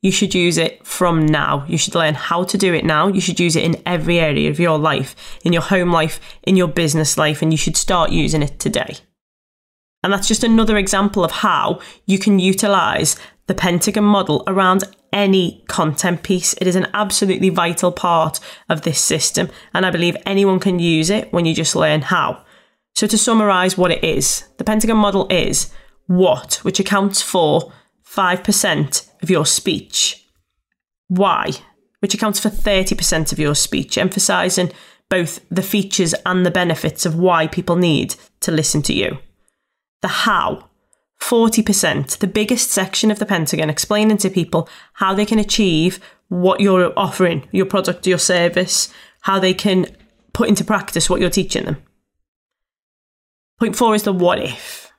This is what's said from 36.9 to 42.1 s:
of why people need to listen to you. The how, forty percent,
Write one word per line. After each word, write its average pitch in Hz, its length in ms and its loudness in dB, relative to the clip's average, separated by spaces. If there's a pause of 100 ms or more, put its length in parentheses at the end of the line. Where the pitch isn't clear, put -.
of 165 120 0
why 170 300 2
people 170 300 -2
need 175 380 2 (260)
to - 100 -2
listen 151 320 0
to - 120 0
you. - 240 -4 (840)
The 185 80 -4
how, - 600 -2 (500)
forty 226 440 2
percent, 156 580 -2